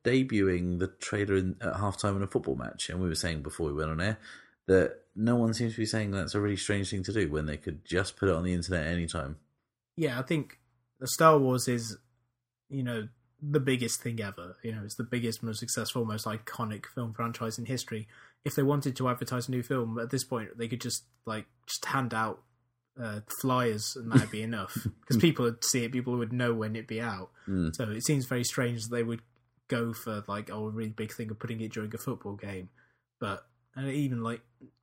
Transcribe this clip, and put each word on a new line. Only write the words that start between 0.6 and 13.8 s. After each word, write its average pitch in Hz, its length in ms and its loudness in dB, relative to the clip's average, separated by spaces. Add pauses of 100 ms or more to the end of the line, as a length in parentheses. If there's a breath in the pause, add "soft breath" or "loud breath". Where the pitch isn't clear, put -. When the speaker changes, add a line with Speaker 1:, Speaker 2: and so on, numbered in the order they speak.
Speaker 1:
the 92 80 2
trailer 101 480 0
in, 92 260 4
at 101 120 -2
halftime 98 420 0
in 98 80 0
a 98 40 0
football 82 280 0
match, - 340 -6
and 90 120 -2
we 92 80 2
were 80 60 0
saying 80 260 -2
before 78 260 -4
we 71 60 -2
went 78 180 -2
on 80 100 -2
air 107 160 0 (500 loud breath)
that 92 320 6 (160)
no 113 200 4
one 113 180 4
seems 113 200 0
to - 60 -4
be 110 60 0
saying 107 260 0
that's 98 240 0
a 104 40 2
really 104 160 2
strange 98 340 0
thing 95 140 -2
to 101 80 -2
do 101 180 2
when 76 160 0
they 73 120 -2
could - 260 -8
just 92 320 0
put 98 140 4
it 85 60 6
on 82 80 0
the 90 100 2
internet 85 340 0
anytime. 85 480 -2 (640)
Speaker 2:
Yeah, 143 220 0
I 131 40 -2
think 151 360 -2 (400)
the 131 80 -6
Star 160 300 8
Wars 127 300 4
is, 117 300 0 (720)
you 139 140 -6
know, 117 260 -4 (320)
the 147 180 2
biggest 127 420 2